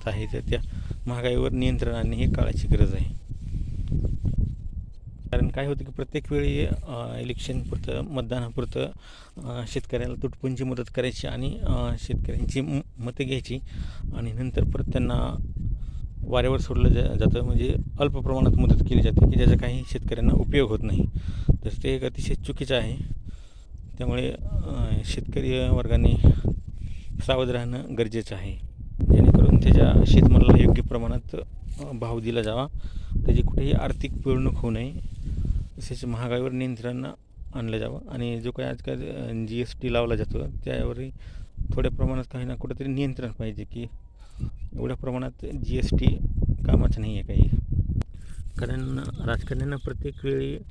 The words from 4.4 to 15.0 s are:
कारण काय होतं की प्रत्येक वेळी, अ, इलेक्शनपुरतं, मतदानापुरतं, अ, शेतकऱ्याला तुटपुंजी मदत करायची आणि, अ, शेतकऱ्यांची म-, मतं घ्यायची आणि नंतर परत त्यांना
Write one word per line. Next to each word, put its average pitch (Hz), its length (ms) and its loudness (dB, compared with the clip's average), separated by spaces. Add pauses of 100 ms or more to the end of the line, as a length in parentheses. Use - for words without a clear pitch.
कारण - 160 4
काय 139 180 -2
होतं 139 200 -4
की 135 60 -14
प्रत्येक 143 400 -6
वेळी, 143 340 0
अ, 117 540 -6
इलेक्शनपुरतं, 127 840 -6
मतदानापुरतं, 123 880 -6 (460)
अ, 123 300 -8
शेतकऱ्याला 123 460 -6 (100)
तुटपुंजी 131 400 -6
मदत 127 320 -6
करायची 127 320 -4
आणि, 131 320 -6
अ, 123 400 0
शेतकऱ्यांची - 640 -2
म-, 143 180 -2 (180)
मतं 120 260 -8
घ्यायची 131 360 -4 (560)
आणि 113 160 -6
नंतर 127 320 -2
परत - 200 0
त्यांना 123 520 0 (920)